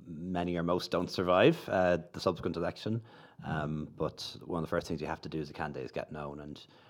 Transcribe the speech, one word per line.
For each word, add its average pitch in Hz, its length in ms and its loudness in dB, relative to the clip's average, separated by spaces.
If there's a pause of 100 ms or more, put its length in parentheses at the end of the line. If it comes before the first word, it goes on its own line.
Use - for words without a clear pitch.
many 87 520 -2
or 85 60 0
most 87 280 2
don't 87 180 2
survive, 98 480 6 (120)
uh, 90 280 6 (140)
the - 80 -8
subsequent 87 380 0
election. 107 440 -2 (440)
Um, 78 420 -2 (100)
but - 380 -4 (100)
one 87 180 -2
of 78 60 -6
the - 0 -
first 85 180 0
things 78 140 -2
you 76 60 -4
have 80 140 -4
to 82 80 -10
do 78 100 -2
as 73 100 -4
a - 40 -16
candidate 71 320 -6
is 60 60 -10
get - 200 -6
known. 73 300 -8
And 73 200 -12 (280)